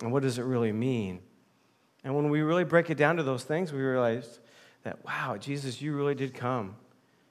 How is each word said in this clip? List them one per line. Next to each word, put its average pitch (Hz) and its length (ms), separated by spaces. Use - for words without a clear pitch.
And 113 100
what 139 100
does 127 160
it 123 60
really 120 300
mean?" 107 480
And 135 100
when 147 160
we 151 120
really 165 240
break 165 240
it 147 80
down 147 180
to 165 80
those 131 220
things, 156 260
we 139 80
realize 127 640
that, - 220
wow, 123 320
Jesus, 135 440
you 151 140
really 143 180
did 127 200
come 117 420